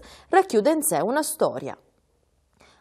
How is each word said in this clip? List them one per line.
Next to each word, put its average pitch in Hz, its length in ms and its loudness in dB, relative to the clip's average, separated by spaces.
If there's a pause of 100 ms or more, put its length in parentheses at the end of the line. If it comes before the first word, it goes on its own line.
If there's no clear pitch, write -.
(280)
racchiude 311 420 2
in 320 120 0
sé 160 160 -2
una 247 240 -2
storia. 135 520 -4 (1080)